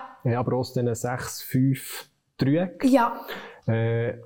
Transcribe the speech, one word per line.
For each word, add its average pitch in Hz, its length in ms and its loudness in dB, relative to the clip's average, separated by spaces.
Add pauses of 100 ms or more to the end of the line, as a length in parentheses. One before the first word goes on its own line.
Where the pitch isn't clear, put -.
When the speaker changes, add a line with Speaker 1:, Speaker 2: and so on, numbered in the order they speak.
(240)
Speaker 1:
Äh, 120 100 4
aber 123 220 0
aus 127 160 -2
diesen 120 240 0
sechs, - 460 -6
fünf - 680 0 (280)
Dreiecken. 175 540 2
Speaker 2:
Ja. 240 300 4 (460)
Speaker 1:
Äh, 117 480 0 (120)